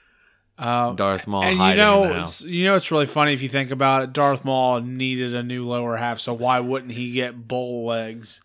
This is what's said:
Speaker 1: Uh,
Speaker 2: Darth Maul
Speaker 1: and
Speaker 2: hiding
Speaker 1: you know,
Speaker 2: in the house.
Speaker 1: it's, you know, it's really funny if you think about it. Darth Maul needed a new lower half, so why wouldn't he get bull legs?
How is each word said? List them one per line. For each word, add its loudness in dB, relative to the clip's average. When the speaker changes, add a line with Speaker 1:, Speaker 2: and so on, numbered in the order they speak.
Speaker 1:
Uh, 0
Speaker 2:
Darth -2
Maul -2
Speaker 1:
and 2
Speaker 2:
hiding 4
Speaker 1:
you 6
know, 6
Speaker 2:
in 2
the -2
house. -4
Speaker 1:
it's, -12
you 0
know, 6
it's 0
really 2
funny 2
if -2
you -4
think -2
about 4
it. -8
Darth 2
Maul 2
needed -4
a -4
new -6
lower -2
half, -2
so -6
why 2
wouldn't -4
he -6
get -4
bull -4
legs? -6